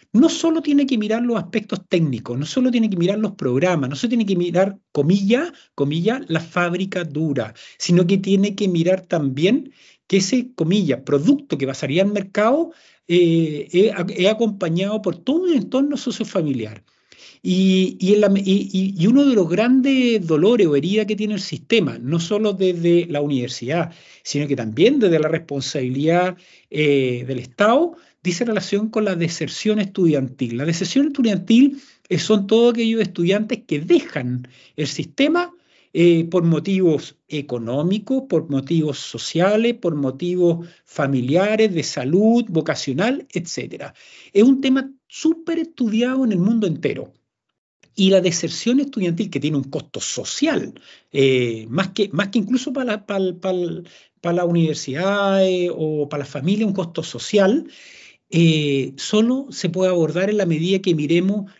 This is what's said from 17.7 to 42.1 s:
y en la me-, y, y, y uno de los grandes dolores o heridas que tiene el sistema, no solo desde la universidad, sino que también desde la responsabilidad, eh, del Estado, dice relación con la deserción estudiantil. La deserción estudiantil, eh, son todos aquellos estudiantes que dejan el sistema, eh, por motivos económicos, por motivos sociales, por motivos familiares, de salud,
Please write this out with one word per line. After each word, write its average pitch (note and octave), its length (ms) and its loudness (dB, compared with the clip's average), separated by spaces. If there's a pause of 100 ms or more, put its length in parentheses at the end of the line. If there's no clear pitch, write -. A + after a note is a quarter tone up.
y F#3+ 140 4
en G#3 60 4
la G3+ 80 4
me-, G3 120 2
y, G3 320 0
y, G3 280 -2
y E3 60 4
uno C4 180 6
de C4 100 4
los F3+ 140 2
grandes B3 800 2
dolores F3+ 400 4
o D3+ 80 2
heridas F#3+ 320 0
que G#3 80 -4
tiene G#3+ 200 -4
el G3 60 -6
sistema, D3 600 -2
no C#3 180 -2
solo G#3 340 -2
desde E3+ 540 2
la D3 140 -4
universidad, C#3+ 720 -4 (320)
sino C#3+ 240 -4
que C#3 80 -2
también C#3 420 2
desde F3 220 4
la D3+ 80 0
responsabilidad, D#3 1080 -2 (340)
eh, C3+ 560 0
del C3 120 -6
Estado, B3 580 0 (280)
dice F3 200 -2
relación G#3+ 440 -2
con G#3+ 160 -2
la F#3+ 100 0
deserción E3+ 640 -2
estudiantil. C#3 800 0
La C3+ 80 -4
deserción E3+ 420 0
estudiantil, B3 760 2 (280)
eh, F3+ 100 0
son G3 300 0
todos A#3 260 4
aquellos A3+ 260 0
estudiantes G#3 640 -2
que D3 140 -4
dejan B2+ 680 0 (280)
el D3 120 -4
sistema, E4 640 -2 (460)
eh, E3+ 260 6
por F3 180 0
motivos E3 720 0 (100)
económicos, D3+ 1000 -4
por E3 220 -2
motivos D3 480 -2
sociales, G#3+ 760 -2
por F3 200 -4
motivos E3+ 760 -2 (160)
familiares, E3 880 0
de E3 100 -2
salud, G#3 680 2